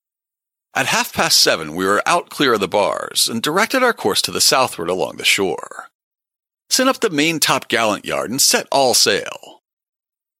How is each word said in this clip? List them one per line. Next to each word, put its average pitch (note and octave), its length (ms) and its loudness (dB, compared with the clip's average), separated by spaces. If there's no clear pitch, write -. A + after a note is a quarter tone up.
At - 120 0
half A#3 260 -2
past E3 300 2
seven, E2 340 0
we F#2 100 0
were G2+ 200 2
out - 240 0
clear C3+ 240 2
of G#2+ 60 2
the F#2+ 80 -2
bars F2+ 600 0
and A#2 140 -6
directed G#3 400 0
our A#3+ 120 2
course - 280 -2
to - 100 -4
the F2+ 80 -4
southward A#2+ 500 0
along E2+ 280 -4
the - 80 -6
shore. - 640 -2
Sent C4 180 2
up C4 120 0
the A3 100 0
main D#3 300 0
top - 280 0
gallant A2+ 380 0
yard C#2+ 240 -4
and C3 100 -4
set - 320 2
all C3 220 4
sail. - 720 -2